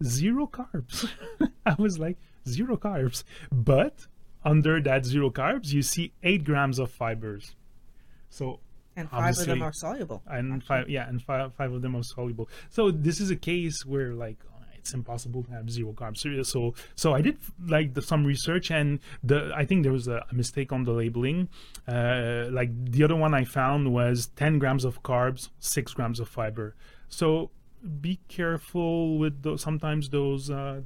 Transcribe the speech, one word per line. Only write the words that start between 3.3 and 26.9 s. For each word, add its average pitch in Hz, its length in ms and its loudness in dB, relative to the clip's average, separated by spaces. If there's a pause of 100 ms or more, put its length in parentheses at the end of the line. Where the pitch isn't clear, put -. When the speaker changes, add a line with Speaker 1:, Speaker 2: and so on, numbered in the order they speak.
Speaker 1:
But 135 560 4 (380)
under 156 380 6
that 135 220 2
zero 135 260 2
carbs, 156 420 -2
you 143 100 4
see 170 300 -2 (100)
eight 180 220 4
grams 139 340 2
of 127 120 0
fibers. 110 640 -6 (760)
So 131 300 -8 (360)
Speaker 2:
And 165 140 -8
five 170 260 2
of 180 100 -2
them 160 160 0
Speaker 1:
obviously - 0 -
Speaker 2:
are 156 100 -2
soluble, 165 540 -6
Speaker 1:
And 131 280 -4
Speaker 2:
actually. 127 120 -6
Speaker 1:
five, 131 240 0
yeah, 123 180 -4
and 123 140 -4
five, 135 320 -4
five 131 180 -4
of 127 100 -4
them 127 140 -2
are 120 60 -2
soluble. 120 460 -6 (220)
So 214 200 4
this 156 300 2
is 196 100 0
a 175 60 0
case 165 480 -2
where, 135 300 -2
like, 117 240 -8 (360)
it's - 200 -10
impossible 120 500 -6
to 123 80 -12
have 117 180 -8
zero 117 220 -4
carbs. 110 260 -8
So, 139 240 -2
so, 120 320 0 (220)
so 156 180 4
I 139 60 6
did, 262 180 2 (300)
like, 156 260 2
the, 143 80 -2
some 151 220 4
research, 156 480 0
and 147 260 2 (240)
the, 147 320 2
I 147 100 0
think 180 200 4
there 131 80 4
was 123 160 -2
a 117 240 -4
mistake 123 400 -2
on 127 100 0
the 120 100 0
labeling. 120 560 0 (380)
Uh, 120 640 0
like, 123 200 0 (200)
the 143 140 6
other 160 100 6
one 156 180 4
I 131 120 4
found 139 500 2
was 123 400 2
ten 151 240 4
grams 135 260 2
of 123 200 -2
carbs, 127 460 0 (100)
six - 340 -2
grams 117 240 -2
of 113 100 -6
fiber. 110 460 -6 (340)